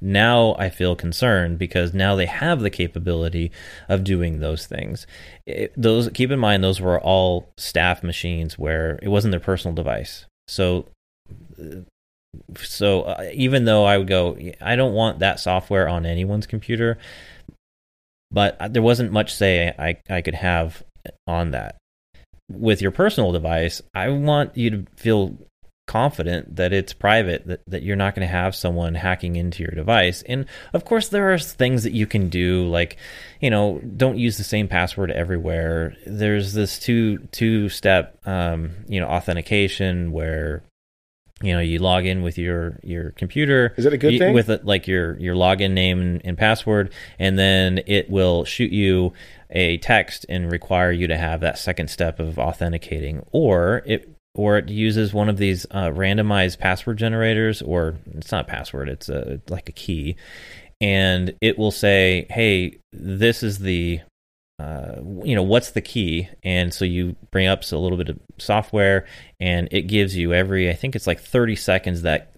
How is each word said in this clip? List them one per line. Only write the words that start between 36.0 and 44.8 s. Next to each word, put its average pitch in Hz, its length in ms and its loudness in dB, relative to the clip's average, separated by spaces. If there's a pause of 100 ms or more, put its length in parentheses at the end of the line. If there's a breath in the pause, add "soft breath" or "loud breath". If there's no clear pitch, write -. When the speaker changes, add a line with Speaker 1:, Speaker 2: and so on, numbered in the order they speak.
Speaker 1:
There's 104 460 0
this 104 260 -2
two, 113 400 0 (140)
two-step, 101 960 2
um, 85 440 -2 (160)
you 95 140 -4
know, 82 80 -4
authentication 87 1040 0
where, 78 500 -4 (800)
you 95 120 0
know, 87 60 0
you 85 200 0
log 92 260 2
in 92 160 -2
with 87 160 -4
your, 85 460 -4
your 85 280 -8
computer 131 640 2
Speaker 2:
Is 120 80 2
that 147 80 6
a 135 60 2
good 143 140 4
Speaker 1:
y-, 123 60 4
Speaker 2:
thing? - 160 4
Speaker 1:
with 107 160 4
a, 107 120 0
like, 98 240 0